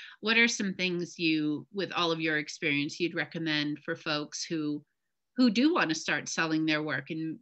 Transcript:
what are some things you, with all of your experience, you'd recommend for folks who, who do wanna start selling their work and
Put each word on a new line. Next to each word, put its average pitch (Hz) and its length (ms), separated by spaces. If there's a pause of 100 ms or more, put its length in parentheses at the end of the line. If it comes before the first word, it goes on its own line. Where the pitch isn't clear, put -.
(220)
what 220 160
are 233 100
some 208 260
things 175 460
you, 151 520
with 185 200
all 170 200
of 165 80
your 160 200
experience, 151 600
you'd 170 140
recommend 151 720
for 165 100
folks 147 480
who, 151 400 (540)
who 247 140
do 254 200
wanna 165 220
start 156 340
selling 160 380
their 156 160
work 147 300
and 160 300